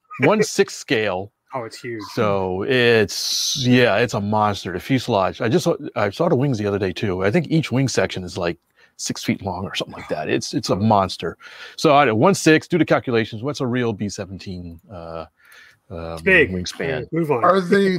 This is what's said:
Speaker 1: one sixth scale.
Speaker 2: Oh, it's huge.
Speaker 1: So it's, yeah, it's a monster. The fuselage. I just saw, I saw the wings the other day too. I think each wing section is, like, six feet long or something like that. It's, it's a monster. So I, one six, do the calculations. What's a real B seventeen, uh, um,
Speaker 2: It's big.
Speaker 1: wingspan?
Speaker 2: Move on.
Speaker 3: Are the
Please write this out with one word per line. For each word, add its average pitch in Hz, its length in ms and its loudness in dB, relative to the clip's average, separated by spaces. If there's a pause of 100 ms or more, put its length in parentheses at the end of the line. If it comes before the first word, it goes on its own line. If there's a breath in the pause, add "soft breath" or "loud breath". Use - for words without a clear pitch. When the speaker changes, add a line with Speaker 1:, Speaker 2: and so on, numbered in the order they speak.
(200)
Speaker 1:
one 202 240 4
sixth - 340 -2
scale. 104 540 -2 (200)
Speaker 2:
Oh, 127 120 -8
it's - 180 -14
huge. 117 220 -10 (100)
Speaker 1:
So 98 540 0
it's, 120 1000 0
yeah, 123 320 4
it's 120 160 0
a 110 80 -2
monster. 104 500 -2
The 85 80 -6
fuselage. 92 600 -2
I 120 80 0
just 147 140 2
saw, 170 120 0 (200)
I 104 160 0
saw 170 180 6
the 160 60 6
wings 127 240 2
the 104 80 -2
other 101 100 2
day 95 160 0
too. 95 320 -2
I 104 60 4
think 151 180 2
each 160 220 2
wing 131 160 2
section - 360 -2
is, 87 140 -10
like, 90 220 -2 (380 soft breath)
six - 260 -8
feet - 180 0
long 95 240 -6
or - 80 -10
something - 220 -8
like - 140 -14
that. 78 200 -6
It's, 120 240 -2
it's 147 160 -4
a 110 60 0
monster. 95 640 0 (360 loud breath)
So 151 200 4
I, 143 160 6
one 139 240 4
six, 156 320 4
do 175 100 0
the - 80 2
calculations. 117 560 0
What's 139 200 -8
a 135 40 -2
real 120 280 0
B 101 160 -6
seventeen, 90 720 -12 (120)
uh, 82 340 -12 (640 soft breath)
um, 82 240 -10
Speaker 2:
It's 80 80 -10
big. 156 300 4
Speaker 1:
wingspan? 156 600 -6
Speaker 2:
Move 156 200 -2
on. - 120 0
Speaker 3:
Are 180 180 4
the 190 380 2